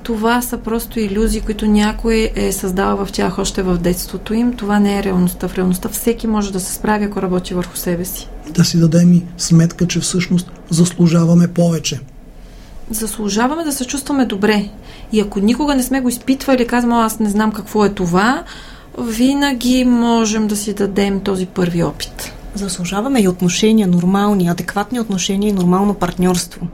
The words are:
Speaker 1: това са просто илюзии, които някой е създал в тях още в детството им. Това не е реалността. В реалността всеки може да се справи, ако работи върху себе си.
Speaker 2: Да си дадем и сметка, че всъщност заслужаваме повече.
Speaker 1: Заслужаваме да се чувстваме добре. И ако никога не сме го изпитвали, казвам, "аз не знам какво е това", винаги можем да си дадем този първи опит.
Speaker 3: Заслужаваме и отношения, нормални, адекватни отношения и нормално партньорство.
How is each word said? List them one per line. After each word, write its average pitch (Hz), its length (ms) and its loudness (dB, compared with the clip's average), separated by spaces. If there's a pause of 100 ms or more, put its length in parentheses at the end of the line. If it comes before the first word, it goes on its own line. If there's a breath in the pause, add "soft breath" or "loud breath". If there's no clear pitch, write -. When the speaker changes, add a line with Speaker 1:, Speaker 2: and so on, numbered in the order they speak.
Speaker 1:
това 233 380 0
са 247 160 -6
просто 233 420 -4
илюзии, 220 420 0
които 214 260 -2
някой 214 680 2
е 202 160 -2
създал 196 540 -2
в 185 60 -10
тях 196 280 -2
още 196 240 -4
в 180 140 0
детството 180 560 -4
им. 240 200 0
Това 208 260 0
не 202 200 2
е 196 40 -4
реалността. 180 440 0
В 180 80 -6
реалността 185 340 0
всеки - 380 -2
може 208 260 -2
да 190 60 -2
се - 140 -8
справи, 214 320 0
ако 202 160 -4
работи 180 320 -2
върху 180 240 -4
себе 175 280 -4
си. - 240 -12 (200)
Speaker 2:
Да 170 160 4
си 170 120 0
дадем 170 360 6
и 170 100 4 (140)
сметка, 170 500 4
че 175 120 -2
всъщност 175 520 -2 (180)
заслужаваме 170 760 4
повече. 165 520 0 (920 loud breath)
Speaker 1:
Заслужаваме 220 760 -2
да 302 80 -2
се 262 140 -4
чувстваме 269 400 -2
добре. 208 440 0 (420 loud breath)
И 214 80 2
ако 208 200 -2
никога 254 360 2
не 254 80 2
сме 262 180 -2
го 247 80 0
изпитвали, 254 580 0
казвам, 240 260 0
"аз 226 260 0
не 214 100 0
знам 214 220 0
какво 208 340 0
е 196 40 4
това", 202 540 0 (540 loud breath)
винаги 254 840 2
можем 233 640 2
да 208 80 0
си 202 180 -4
дадем 196 460 0
този 185 260 -2
първи 175 380 -2
опит. - 500 -8 (220)
Speaker 3:
Заслужаваме 196 680 -2
и 190 60 4
отношения, 185 600 2
нормални, 185 600 2
адекватни 202 520 -4
отношения 202 500 -2
и 208 40 0
нормално 185 400 2
партньорство. 180 800 -2